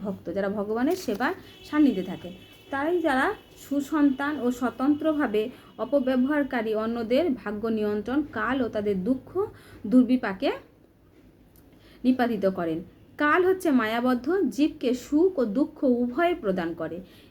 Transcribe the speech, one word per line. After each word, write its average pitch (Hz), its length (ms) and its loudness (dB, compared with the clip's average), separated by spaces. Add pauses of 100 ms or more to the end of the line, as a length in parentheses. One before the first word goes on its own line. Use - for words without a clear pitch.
ভক্ত, 190 320 -8
যারা 196 160 -2
ভগবানের 220 480 -2
সেবা 262 380 -4 (300)
সান্নিধ্যে 262 380 2
থাকে, 180 280 -10 (400)
তাই 311 300 -2
যারা 302 340 0 (340)
সুসন্তান 285 720 0
ও 247 100 2
স্বতন্ত্রভাবে 262 1000 0 (280)
অপব্যবহারকারী 262 960 0
অন্যদের 233 560 0
ভাগ্য 214 380 -4
নিয়ন্ত্রণ, 214 540 0 (100)
কাল 240 300 -2
ও 226 60 0
তাদের 208 360 -2
দুঃখ 262 420 -2 (400)
দুর্বিপাকে 247 640 2 (1500)
নিপাতিত 240 420 2
করেন। 175 360 0 (360)
কাল 311 260 4
হচ্ছে 370 260 2
মায়াবদ্ধ, 247 800 2
জীবকে 269 460 0
সুখ 311 440 2
ও 247 60 2
দুঃখ 254 400 -2
উভয় 247 500 2
প্রদান 185 400 -2
করে। 165 260 -8 (300)